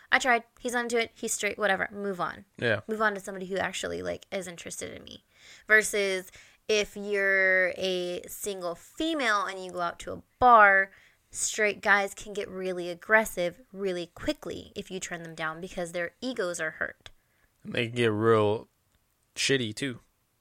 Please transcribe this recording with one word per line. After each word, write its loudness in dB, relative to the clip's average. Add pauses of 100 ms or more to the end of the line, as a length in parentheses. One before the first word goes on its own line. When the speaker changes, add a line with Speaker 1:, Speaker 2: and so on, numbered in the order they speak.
(100)
Speaker 1:
I 4
tried. 2 (160)
He's -4
onto -2
it. 0
He's -6
straight. -4
Whatever. 0
Move -6
on." -6 (120)
Speaker 2:
Yeah. 0
Speaker 1:
Move -4
on 2
to -8
somebody -10
who -4
actually, -4
like, -8
is -6
interested -12
in -16
me. -20 (420)
Versus 2 (380)
if 0
you're 2
a -4
single -8
female -2
and -8
you -12
go -6
out -4
to -10
a -12 (160)
bar, 8 (400)
straight -2
guys 4
can -14
get -6
really -6
aggressive 0 (120)
really -4
quickly -8
if -12
you -8
turn -10
them -14
down -8
because -8
their -6
egos -6
are -4
hurt. -10 (540)
Speaker 2:
And -12
they -2
get 2
real 4 (640)
shitty, 0
too. -6 (420)